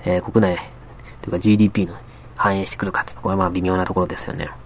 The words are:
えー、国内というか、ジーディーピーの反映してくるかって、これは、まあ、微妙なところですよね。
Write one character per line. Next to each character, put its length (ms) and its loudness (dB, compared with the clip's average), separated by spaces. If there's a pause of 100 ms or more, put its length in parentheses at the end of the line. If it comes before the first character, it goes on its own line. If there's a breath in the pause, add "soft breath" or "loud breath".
え 160 2
ー、 20 -14
国 200 2
内 160 2 (640 loud breath)
と 60 -8
い 20 -4
う 20 -
か、 60 -2
ジ 120 4
ー 60 8
デ 80 8
ィ 40 6
ー 20 4
ピ 120 0
ー 40 0
の 80 -10 (420 loud breath)
反 220 2
映 80 -2
し 40 -8
て 60 -10
く 80 -4
る 80 -4
か 100 -2
っ 20 -2
て、 100 -12
こ 140 -4
れ 20 0
は、 60 0
ま 100 4
あ、 40 2
微 120 -2
妙 140 2
な 80 2
と 100 -4
こ 60 2
ろ 60 2
で 100 -6
す 80 -12
よ 100 -8
ね。 140 -6 (180)